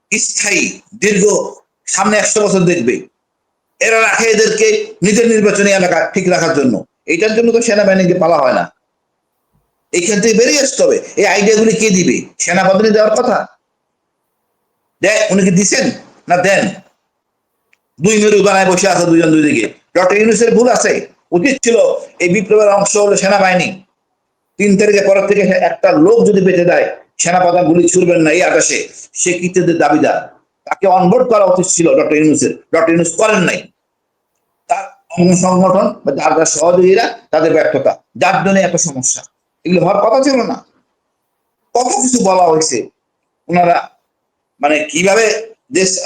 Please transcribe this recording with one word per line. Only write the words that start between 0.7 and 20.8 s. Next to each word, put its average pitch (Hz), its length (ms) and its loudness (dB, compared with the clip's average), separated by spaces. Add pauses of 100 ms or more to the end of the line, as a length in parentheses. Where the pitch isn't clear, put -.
দীর্ঘ, 190 580 0 (340)
সামনে 208 300 -2
একশো 202 320 -2
বছর 185 120 0
দেখবে। 127 460 -2 (720)
এরা 226 200 0
রাখে 220 300 0
এদেরকে 214 720 0
নিজের 220 260 2
নির্বাচনী 202 420 0
এলাকা 175 440 0
ঠিক 185 140 -2
রাখার 165 280 -2
জন্য। 127 280 -2 (220)
এটার 214 280 -2
জন্য 233 180 2
তো 233 100 0
সেনাবাহিনীকে 190 560 0
পালা 165 180 2
হয় 131 160 0
না, 87 200 -4 (1200)
এইখান 185 280 -2
থেকে 220 140 0
বেরিয়ে 277 260 2
আসতে 269 220 -2
হবে। - 180 0 (160)
এই 202 100 0
আইডিয়াগুলি 208 460 2
কে 220 180 -2
দিবে? 170 480 -2
সেনাবাহিনী 190 520 0
দেওয়ার 214 260 2
কথা 240 300 -2 (1600)
দেয়, 208 280 0
উনি 190 120 0
কি 196 80 2
দিছেন? 202 400 0 (380)
না 175 80 2
দেন। 190 320 0 (1300)
দুই 208 240 2
মেরু 208 180 4
বানায় 190 240 2
বসে 180 220 0
আছে 170 180 0
দুজন 165 240 2
দুই 156 120 2
দিকে। 120 300 -2 (240)
ডক্টর 185 200 2
ইউনূসের 220 380 2
ভুল 240 140 4
আছে, 196 400 -2 (220)